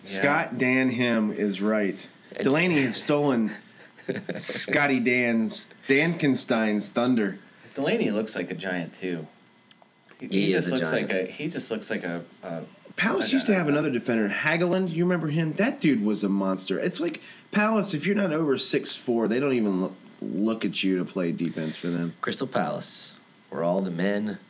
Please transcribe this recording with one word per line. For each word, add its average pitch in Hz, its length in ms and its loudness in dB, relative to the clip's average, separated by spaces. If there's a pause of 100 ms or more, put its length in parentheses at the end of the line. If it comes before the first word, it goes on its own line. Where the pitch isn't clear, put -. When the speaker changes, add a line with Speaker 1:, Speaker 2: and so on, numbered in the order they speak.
Speaker 1:
Yeah. 101 40 -12
Speaker 2:
Scott 143 480 0
Danham 123 760 2
is 98 240 0
right. 104 480 0 (280)
Speaker 3:
And - 80 -4
Speaker 2:
Delaney 156 380 4
has 117 200 0
stolen 131 500 2 (540)
Speaker 3:
<laughs> - 300 -6
Speaker 2:
Scotty 139 640 0
Dan's, 117 680 2 (200)
Dankenstein's 127 1000 2
thunder. 113 480 2 (360)
Speaker 1:
Delaney 156 360 0
looks 107 260 -2
like 90 140 -6
a 90 40 -6
giant, 87 400 -4
too. 85 320 -6 (920)
He, 127 80 -12
Speaker 3:
He 95 140 0
Speaker 1:
he 101 80 2
Speaker 3:
is 95 60 4
Speaker 1:
just 87 140 2
Speaker 3:
a - 60 -2
Speaker 1:
looks - 160 0
Speaker 3:
giant. 104 200 0
Speaker 1:
like 92 180 0
a, - 20 -12
he 151 180 -8
just 139 220 -6
looks 107 200 -6
like 95 140 -4
a, 85 200 -6 (180)
a 82 200 -8 (340)
Speaker 2:
Palace 233 320 0
Speaker 1:
I 214 60 0
Speaker 2:
used 262 120 0
to 214 60 4
Speaker 1:
don't 185 60 4
Speaker 2:
have 165 100 0
Speaker 1:
know. 143 60 2
Speaker 2:
another 151 160 2
defender, 113 380 0
Hagelin. 170 600 0
You 165 140 0
remember 175 240 0
him? 156 260 0
That 220 260 0
dude 123 240 4
was 104 200 0
a 98 40 2
monster. 95 520 0
It's - 200 -2
like, 320 200 -2 (320)
Palace, 208 420 2
if 143 120 -4
you're 202 100 2
not 196 160 2
over 151 260 2
six - 380 -2
four, 117 320 0
they 117 100 2
don't 139 140 2
even 101 300 2
lo-, - 140 -4 (240)
look 110 440 0
at - 180 -2
you 95 160 4
to 87 60 0
play 87 260 -2
defense 80 460 -2
for - 120 -8
them. 85 320 -2
Speaker 3:
Crystal 127 280 -4
Palace, - 640 -4 (360)
where 73 120 -4
all 90 180 2
the 92 120 -2
men 101 460 0 (120)